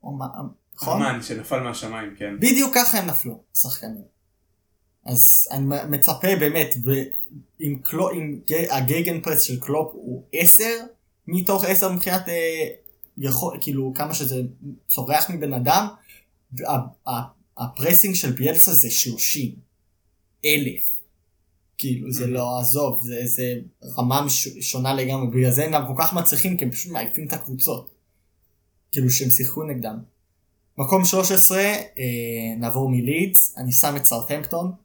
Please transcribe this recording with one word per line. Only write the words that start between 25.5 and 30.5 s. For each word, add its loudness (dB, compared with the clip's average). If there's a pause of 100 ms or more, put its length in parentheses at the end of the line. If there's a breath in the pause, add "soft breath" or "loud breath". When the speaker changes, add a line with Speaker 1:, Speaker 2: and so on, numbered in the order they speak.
Speaker 1:
זה 4
הם -2
גם 0
כל -4
כך 2
מצליחים, 2
כי -2
הם 0
פשוט -8
מעיפים -6
את -4
הקבוצות. -4 (1000)
כאילו, 2
שהם 2
שיחקו 0
נגדם. -6 (840)